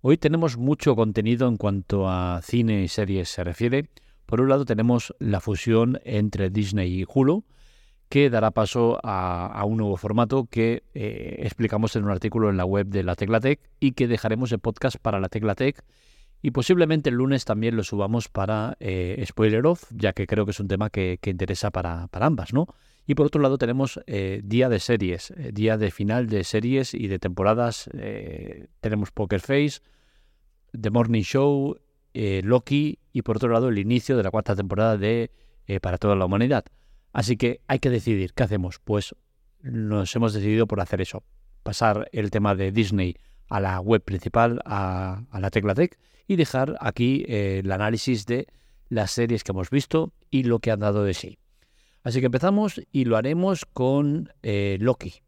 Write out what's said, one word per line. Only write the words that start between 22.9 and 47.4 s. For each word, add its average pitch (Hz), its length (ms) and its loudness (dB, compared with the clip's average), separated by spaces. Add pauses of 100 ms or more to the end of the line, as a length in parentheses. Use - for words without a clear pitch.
Y 147 100 0
por 147 120 4
otro 147 140 2
lado 135 160 2
tenemos, 127 500 -2
eh, 98 360 -4
día 113 240 2
de 113 120 2
series, 98 520 -2
eh, 135 220 -10
día 110 240 2
de 104 140 0
final 110 360 -2
de 104 160 0
series 120 500 0
y 117 140 -6
de 95 120 -2
temporadas. 107 760 0
Eh, - 720 -12 (120)
tenemos 107 320 -4
Poker 101 280 -2
Face, 143 400 0 (1000)
The 107 120 -2
Morning 113 320 2
Show, 139 540 0 (360)
eh, 98 300 -2
Loki 139 560 0 (120)
y - 120 -2
por 110 140 -2
otro 120 120 2
lado 117 200 4
el 107 100 2
inicio 120 380 2
de 110 60 2
la 95 80 -2
cuarta 104 240 -2
temporada 104 420 0
de, 113 340 -2 (340)
eh, 98 140 -4
Para 92 180 -2
toda 101 180 2
la 95 100 2
humanidad. 113 380 2 (480)
Así 113 260 0
que 120 300 0
hay 135 120 0
que 139 100 2
decidir, 107 440 0
¿qué - 100 0
hacemos? 95 360 -2
Pues - 360 -4 (460)
nos 107 540 -2
hemos 113 180 2
decidido 107 340 2
por 101 120 -2
hacer 92 220 -2
eso, - 220 -8 (400)
pasar 107 500 0
el 107 160 -2
tema 101 260 2
de 95 160 -2
Disney 98 440 0 (340)
a 101 100 -2
la 92 200 -2
web 104 240 2
principal, 117 600 0
a, 95 640 -4
a 101 100 -8
La 95 100 -2
Tecla 101 240 0
Tech, 160 240 0 (300)
y 196 100 2
dejar 139 420 0
aquí, 123 480 0
eh, 101 360 -2